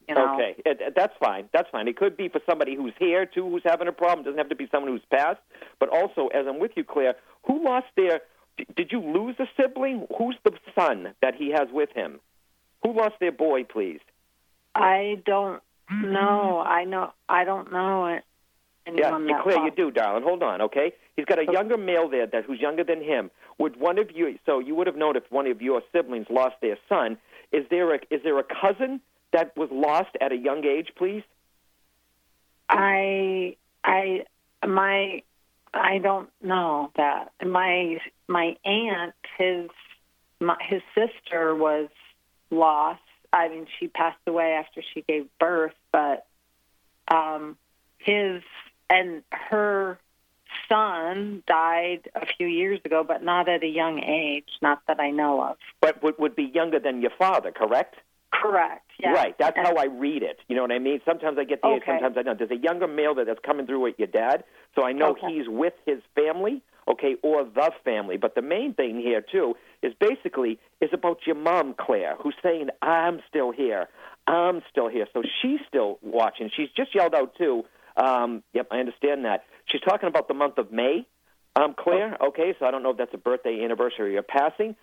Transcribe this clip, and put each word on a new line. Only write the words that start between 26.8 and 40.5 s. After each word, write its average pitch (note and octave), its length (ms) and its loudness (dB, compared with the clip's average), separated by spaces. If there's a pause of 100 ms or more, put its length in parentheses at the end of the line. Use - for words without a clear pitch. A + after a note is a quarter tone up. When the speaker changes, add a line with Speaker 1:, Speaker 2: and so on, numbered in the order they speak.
Speaker 2:
son. A#2 300 0 (340)
Is C#3+ 180 0
there F3 240 2
a, C#3 40 0 (120)
is C#3+ 120 -2
there D3 160 2
a C3+ 60 0
cousin A#3+ 560 -2 (320)
that E3 240 2
was D3+ 140 -2
lost D3 400 2 (100)
at C3 120 0
a B2+ 40 -2
young C#3+ 280 -2
age, D3 320 0
please? G3+ 260 -4 (1500)
Speaker 1:
I, G3 880 2 (280)
I, F#3+ 400 0 (420)
my, G3 560 0 (520)
I F#3+ 240 0
don't F#3+ 300 0 (140)
know E3 540 0
that. D3 360 0 (120)
My, F3+ 540 0 (300)
my E3+ 360 0
aunt, G3 500 -2 (240)
his, F3+ 300 0 (720)
my, E3+ 200 0